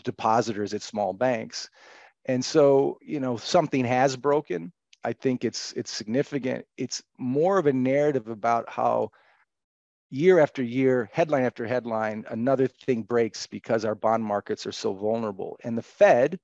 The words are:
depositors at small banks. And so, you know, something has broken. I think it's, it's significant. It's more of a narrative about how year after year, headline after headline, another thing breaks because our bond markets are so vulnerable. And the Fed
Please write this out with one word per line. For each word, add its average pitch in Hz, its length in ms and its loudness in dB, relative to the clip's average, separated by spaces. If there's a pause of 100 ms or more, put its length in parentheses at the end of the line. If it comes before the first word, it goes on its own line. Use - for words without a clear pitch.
depositors 110 680 0
at 104 80 -4
small 101 320 -4
banks. 113 560 -4 (560)
And 127 180 -2
so, 139 600 4
you 151 180 -8
know, 127 160 -4
something 143 480 0
has 127 320 2
broken. 156 560 -2 (320)
I 113 80 -2
think 127 320 -2
it's, - 280 -6
it's - 180 -8
significant. 123 760 -4 (140)
It's - 240 -8 (160)
more 151 400 0
of 151 80 2
a 139 80 4
narrative 131 540 2
about 113 420 -2
how 117 400 0 (1000)
year 170 280 4
after 139 240 2
year, 127 480 0
headline 151 340 0
after 120 220 -4
headline, 110 640 -4
another 127 400 0
thing 117 340 -4
breaks 117 440 -2
because 110 400 -4
our 107 80 -2
bond 113 280 0
markets 104 440 -4
are 107 60 -8
so 107 200 -4
vulnerable. 104 720 -4
And 117 120 -4
the 117 60 -6
Fed 160 600 4